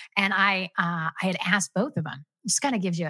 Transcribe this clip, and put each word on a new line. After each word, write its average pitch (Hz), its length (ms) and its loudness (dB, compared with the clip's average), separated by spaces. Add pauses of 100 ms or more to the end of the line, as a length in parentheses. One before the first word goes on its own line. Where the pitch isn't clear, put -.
(180)
And 196 160 2
I, 196 300 2 (140)
uh, 170 340 0 (100)
I 185 60 2
had 180 180 0
asked 185 300 2
both 233 220 0
of 160 80 -2
'em. 143 200 -12 (200)
Just - 160 0
kinda 254 180 2
gives 175 200 0
you, 160 100 -2